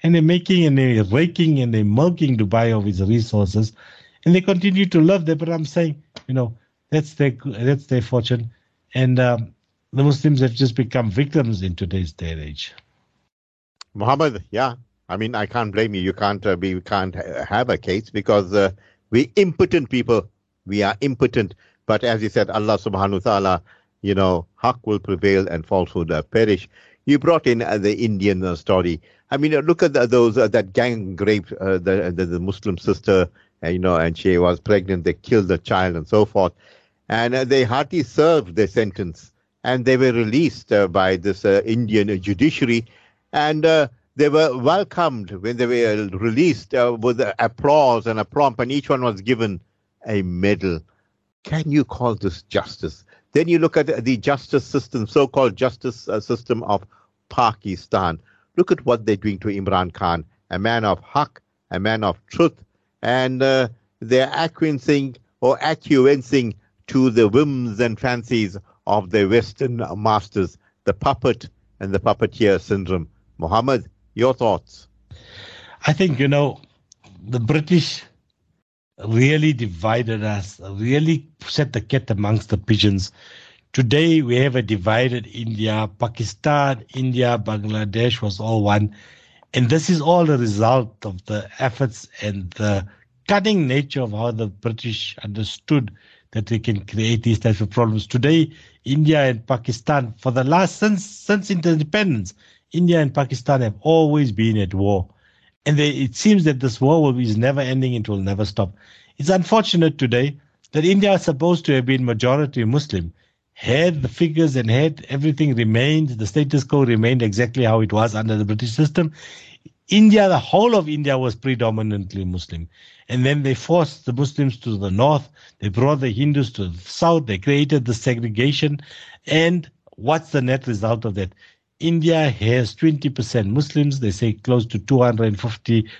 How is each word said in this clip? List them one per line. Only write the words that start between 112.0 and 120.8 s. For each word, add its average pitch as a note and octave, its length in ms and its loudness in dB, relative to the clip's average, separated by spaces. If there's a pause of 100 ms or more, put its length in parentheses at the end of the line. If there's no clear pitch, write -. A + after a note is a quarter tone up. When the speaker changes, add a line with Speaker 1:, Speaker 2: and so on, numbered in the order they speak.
Speaker 1:
majority B2 600 0
Muslim. A2 480 -2 (400)
Had D#3 500 0
the B2 60 -4
figures D#3+ 480 0
and A#2 120 0
had D3+ 420 0
everything D3 440 0
remained, B2 540 2
the A2+ 180 -6
status C#3+ 380 0
quo C#3+ 200 2
remained A#2+ 380 2
exactly A#2 420 0
how A2 160 4
it G#2+ 120 0
was G#2+ 220 0
under A2 220 -2
the G#2+ 80 0
British A2 280 -4
system, D#3 400 0 (760)
India, G#3 400 8
the F3 100 4
whole A3+ 360 2
of E3+ 140 2